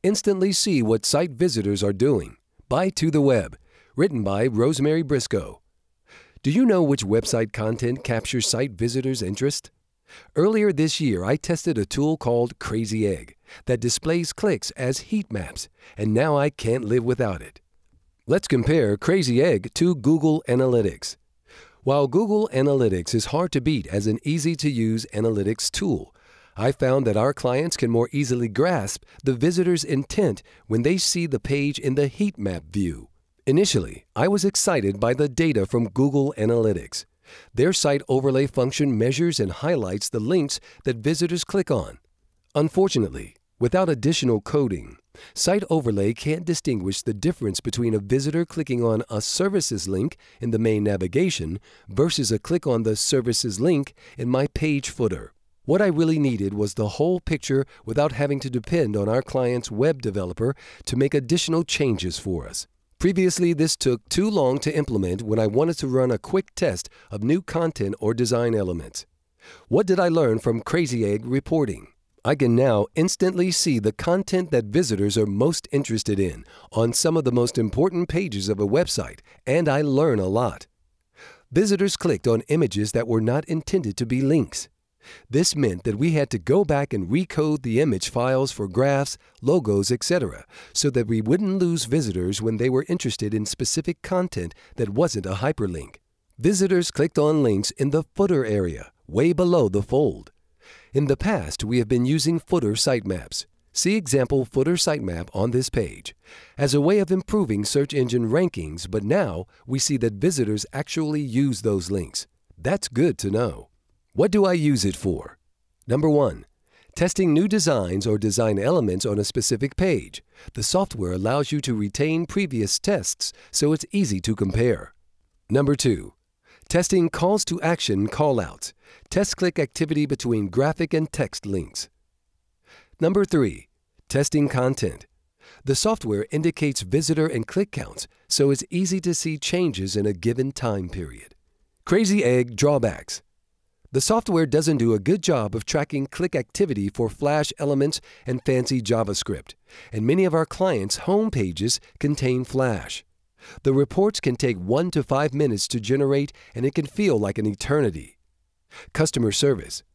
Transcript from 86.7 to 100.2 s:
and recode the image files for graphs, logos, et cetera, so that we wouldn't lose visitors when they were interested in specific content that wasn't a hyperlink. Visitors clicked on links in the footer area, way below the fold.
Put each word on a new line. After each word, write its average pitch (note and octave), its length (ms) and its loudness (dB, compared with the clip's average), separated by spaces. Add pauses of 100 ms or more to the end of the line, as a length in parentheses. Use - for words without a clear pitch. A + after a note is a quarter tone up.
and F#2+ 160 -2
recode D3+ 540 0
the A#2 180 0
image B2 300 0
files C3 420 0
for G2+ 160 -6
graphs, C#3 500 0 (240)
logos, A2+ 480 2
et A#2+ 140 -2
cetera, E3+ 400 -2 (300)
so - 160 0
that B2 180 0
we A2+ 140 0
wouldn't F#3 380 0
lose E3+ 260 0
visitors G2+ 560 -2
when A2 160 0
they B2 120 0
were C3 200 0
interested A2+ 440 -2
in G#2+ 120 -2
specific - 560 -4
content F3+ 520 -4 (220)
that A2 140 -2
wasn't A2 360 0
a F#2+ 100 -2
hyperlink. F#2+ 640 -4 (380)
Visitors F3+ 540 2
clicked D#3+ 260 0
on D3+ 240 4
links G#2+ 300 2
in C#3+ 200 -2
the D#3 120 0 (120)
footer F3+ 280 2
area, F#2+ 480 -2 (160)
way C3+ 240 2
below F3 380 4
the G#2 120 0
fold. B2+ 520 -2 (580)